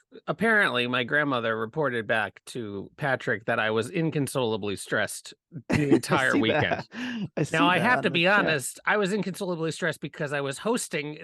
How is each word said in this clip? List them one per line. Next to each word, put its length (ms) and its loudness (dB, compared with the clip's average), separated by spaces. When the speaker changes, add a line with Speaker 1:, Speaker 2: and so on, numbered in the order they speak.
Speaker 1:
apparently 580 2
my 160 0
grandmother 560 2
reported 480 -2
back 400 0
to 520 -8
Patrick 480 -2
that 120 2
I 120 2
was 200 0
inconsolably 840 0
stressed 560 -4
Speaker 2:
<laughs> 200 -12
Speaker 1:
the 220 4
Speaker 2:
I 20 8
Speaker 1:
entire 380 2
Speaker 2:
see 80 4
Speaker 1:
weekend. 240 2
Speaker 2:
that. 360 -6
I 40 0
see 140 -2
Speaker 1:
Now, 120 4
I 100 4
Speaker 2:
that 60 2
Speaker 1:
have 140 4
Speaker 2:
on 40 -2
Speaker 1:
to 80 0
Speaker 2:
the 20 0
Speaker 1:
be 120 2
Speaker 2:
chat. 160 6
Speaker 1:
honest, 440 -2
I 140 2
was 160 0
inconsolably 560 -4
stressed 320 -4
because 320 -6
I 80 -2
was 160 -4
hosting 640 -4